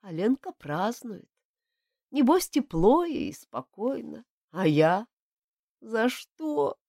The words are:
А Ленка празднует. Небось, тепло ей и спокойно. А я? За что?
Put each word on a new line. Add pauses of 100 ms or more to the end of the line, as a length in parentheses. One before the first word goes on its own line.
А
Ленка
празднует. (800)
Небось,
тепло
ей
и
спокойно. (280)
А
я? (760)
За
что? (120)